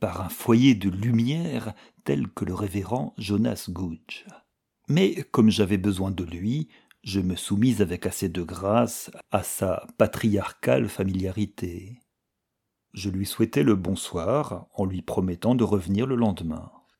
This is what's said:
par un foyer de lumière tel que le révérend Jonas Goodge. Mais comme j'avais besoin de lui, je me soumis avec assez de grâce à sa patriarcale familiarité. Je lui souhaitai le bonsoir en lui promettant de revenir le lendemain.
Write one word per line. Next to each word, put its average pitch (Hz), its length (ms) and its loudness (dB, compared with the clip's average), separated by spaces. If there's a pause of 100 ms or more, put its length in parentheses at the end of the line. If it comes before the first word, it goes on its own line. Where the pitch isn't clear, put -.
par 90 200 -4
un 90 80 -8
foyer 120 460 6
de 98 160 0
lumière 117 840 -2 (320)
tel - 240 0
que - 160 -8
le 92 80 -2
révérend 98 640 -4
Jonas 104 540 -2
Goodge. 85 560 -10 (640)
Mais 180 260 2 (160)
comme 110 180 6
j'avais 101 300 4
besoin 95 320 0
de 90 140 -4
lui, 101 440 -4 (360)
je 98 160 -2
me 90 160 0
soumis 107 440 2
avec 90 240 0
assez 95 240 -4
de 85 140 -4
grâce 95 680 0 (200)
à 101 120 2
sa - 440 -4 (100)
patriarcale 110 920 0
familiarité. 95 1120 -6 (880)
Je 101 160 -6
lui 95 160 -2
souhaitai 117 380 2
le 113 140 6
bonsoir 95 960 -4
en 101 100 -2
lui 95 160 -2
promettant 92 540 0
de 123 100 4
revenir 98 420 0
le 135 100 -2
lendemain. 85 540 -2 (300)